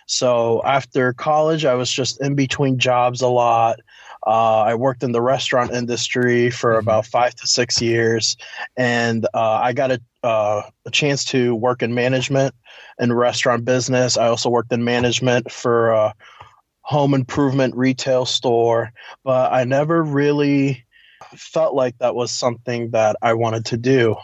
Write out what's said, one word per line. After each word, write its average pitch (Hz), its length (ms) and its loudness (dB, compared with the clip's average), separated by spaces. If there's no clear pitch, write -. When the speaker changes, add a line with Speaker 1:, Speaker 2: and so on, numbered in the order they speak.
Speaker 1:
So 117 580 0
after 131 480 0
college, 156 520 0
I 127 100 2
was 123 180 -2
just - 280 -4
in 139 140 -2
between 135 440 0
jobs 123 420 0
a 127 80 2
lot. 117 500 2
Uh, 110 340 4
I 110 140 2
worked 127 280 -2
in 127 100 -2
the 117 100 0
restaurant 127 500 0
industry 120 760 0
for 120 220 0
Speaker 2:
Mm-hmm. 113 80 2
Speaker 1:
about 110 260 0
five 123 300 -2
to - 100 -16
six - 340 -2
years, 113 560 0
and, 117 580 0
uh, 110 280 0
I 123 120 0
got 131 180 0
a, 123 80 -2
uh, 107 400 0
a 123 40 -12
chance 139 360 0
to 123 280 0
work 123 280 -2
in 120 120 -2
management 131 600 0
and 120 180 0
restaurant 120 480 0
business. 127 520 0
I 110 120 2
also 117 220 0
worked 117 220 0
in 120 120 -2
management 120 680 0
for 117 400 0
a 107 220 2
home 143 320 2
improvement 135 640 0
retail 127 500 0
store, 117 680 0
but 127 280 2
I 127 120 2
never 151 380 0
really 143 800 0
felt 160 380 -2
like 127 240 0
that 120 180 0
was 120 160 -4
something 120 580 -4
that 110 320 2
I 113 120 2
wanted 113 320 -2
to 123 100 -4
do. 117 480 2